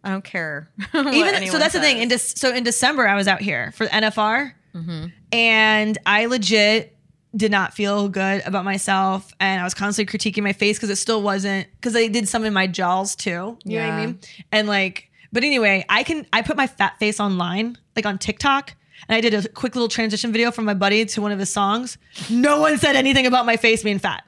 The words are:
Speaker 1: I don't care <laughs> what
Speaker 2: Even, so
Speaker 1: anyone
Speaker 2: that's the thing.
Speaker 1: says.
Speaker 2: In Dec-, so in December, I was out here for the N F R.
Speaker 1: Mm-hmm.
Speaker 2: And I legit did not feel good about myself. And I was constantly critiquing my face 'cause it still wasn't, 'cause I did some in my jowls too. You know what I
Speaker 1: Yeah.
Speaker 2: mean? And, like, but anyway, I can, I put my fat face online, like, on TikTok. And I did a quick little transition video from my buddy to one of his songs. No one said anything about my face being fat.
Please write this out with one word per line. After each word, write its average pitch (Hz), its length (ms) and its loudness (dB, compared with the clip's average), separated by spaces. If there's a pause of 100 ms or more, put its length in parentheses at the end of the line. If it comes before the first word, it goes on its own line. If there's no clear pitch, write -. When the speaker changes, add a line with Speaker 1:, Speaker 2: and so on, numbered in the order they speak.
Speaker 1:
I 208 60 -8
don't 190 160 -4
care 156 440 -8 (120)
<laughs> 190 100 -10
what 277 220 0
Speaker 2:
Even, 311 180 4
so - 60 0
Speaker 1:
anyone 302 240 -2
Speaker 2:
that's 320 120 2
the 359 60 0
thing. 285 180 4
Speaker 1:
says. 220 60 0
Speaker 2:
In 240 60 -2
Dec-, - 280 -2
so 254 160 0
in 247 120 -2
December, 254 420 2
I 196 80 4
was 202 140 2
out 185 120 2
here 147 320 -4
for - 120 -4
the - 100 -2
N 214 80 2
F 214 140 0
R. 233 360 0 (220)
Speaker 1:
Mm-hmm. 165 300 -8 (260)
Speaker 2:
And 220 720 4
I 208 200 4
legit 214 720 2 (380)
did 208 160 2
not 190 240 0
feel 202 340 0
good 190 380 -2
about 190 180 -4
myself. 190 760 -2
And 190 220 0
I - 20 -4
was 185 120 -4
constantly 202 420 -2
critiquing 208 240 -2
my 202 120 0
face 208 260 0
'cause 208 100 -4
it 196 60 -2
still 220 260 -2
wasn't, 196 460 -2 (140)
'cause 233 140 -2
I 226 120 2
did 214 200 -2
some 226 180 -2
in 214 80 -2
my 190 120 2
jowls 185 500 -2
too. 190 500 -8
You 185 120 -4
know 165 80 -2
what 160 80 -4
I 160 60 -4
Speaker 1:
Yeah. 214 80 -4
Speaker 2:
mean? 180 120 -8 (320)
And, 214 160 0
like, 190 440 -2 (200)
but 233 120 -2
anyway, 220 460 2
I 214 140 2
can, 311 300 -4
I - 80 2
put 311 160 -2
my 269 80 2
fat - 320 -2
face 208 220 -2
online, 196 580 -2 (180)
like, 208 120 -2
on 196 100 -4
TikTok. 277 560 -2 (340)
And 220 80 0
I 226 60 2
did 226 140 2
a 202 120 -2
quick - 280 -6
little 240 140 0
transition 220 420 -2
video 233 180 2
from 233 160 -4
my 208 80 0
buddy 202 320 2
to 208 160 -6
one 208 100 -2
of 202 80 -2
his 196 120 -4
songs. 214 460 -2 (340)
No 294 300 4
one 302 180 2
said 285 160 2
anything 262 320 4
about 247 180 4
my 226 120 2
face 220 260 2
being 202 160 -2
fat. 170 280 -6